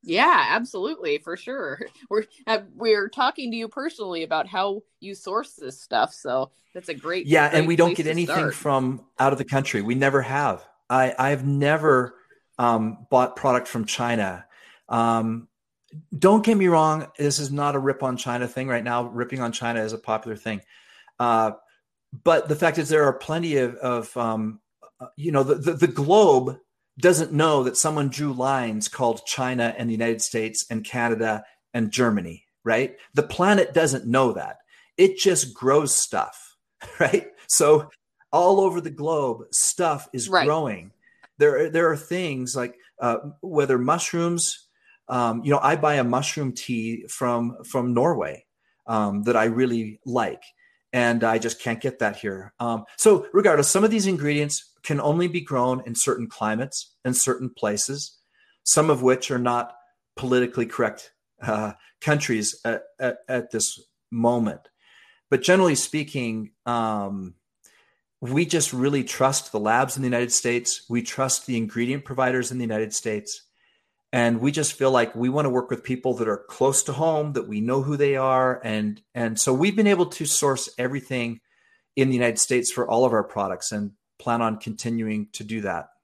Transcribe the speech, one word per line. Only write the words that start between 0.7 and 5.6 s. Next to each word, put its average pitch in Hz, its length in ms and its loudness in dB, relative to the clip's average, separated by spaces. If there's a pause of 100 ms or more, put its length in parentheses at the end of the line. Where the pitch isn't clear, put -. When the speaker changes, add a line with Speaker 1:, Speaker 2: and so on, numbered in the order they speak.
Speaker 1:
for 165 180 -10
sure. 214 440 -10 (280)
We're, 214 140 -2 (240)
uh, 220 120 0 (140)
we're 208 360 0
talking 262 420 -4
to 226 60 -6
you 226 100 -8
personally 208 560 -8
about 160 240 -4
how 196 340 -4 (180)
you 196 140 -16
source 202 400 -8
this 135 260 -16